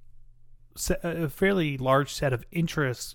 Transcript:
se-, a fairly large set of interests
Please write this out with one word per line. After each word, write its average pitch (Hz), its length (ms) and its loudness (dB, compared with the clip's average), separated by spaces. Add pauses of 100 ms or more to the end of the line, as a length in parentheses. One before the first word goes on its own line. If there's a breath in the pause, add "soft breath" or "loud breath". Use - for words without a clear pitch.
(760)
se-, - 260 0
a 165 260 -2
fairly 175 500 2
large 135 340 4
set 139 200 0
of 120 180 -2
interests 156 640 -2